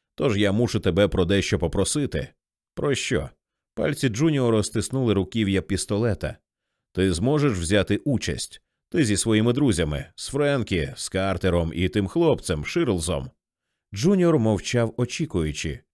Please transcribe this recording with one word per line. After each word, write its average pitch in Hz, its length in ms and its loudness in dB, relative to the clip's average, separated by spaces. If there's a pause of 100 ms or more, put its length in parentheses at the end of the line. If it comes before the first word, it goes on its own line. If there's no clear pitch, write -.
(160)
Тож 113 220 0
я 101 140 4
мушу 110 280 0
тебе 95 280 4
про 92 180 0
дещо 98 340 0
попросити». 92 680 -2 (480)
«Про 143 200 -2
що?» 67 340 -2 (460)
Пальці 143 340 0
Джуніора 120 540 2
стиснули 117 500 -2
руків'я 98 480 0
пістолета. 101 760 -4 (560)
«Ти 92 200 2
зможеш 131 440 0
взяти 95 400 2
участь? - 640 -4 (280)
Ти 165 160 2
зі 104 120 2
своїми 110 360 2
друзями, 85 520 0 (100)
з - 120 -12
Френкі, 135 680 -2
з - 140 -10
Картером 90 640 0
і 87 140 0
тим 101 180 0
хлопцем, 110 580 0
Ширлзом». 87 640 -2 (640)
Джуніор 170 460 4
мовчав, 110 580 0
очікуючи. 82 840 -4 (140)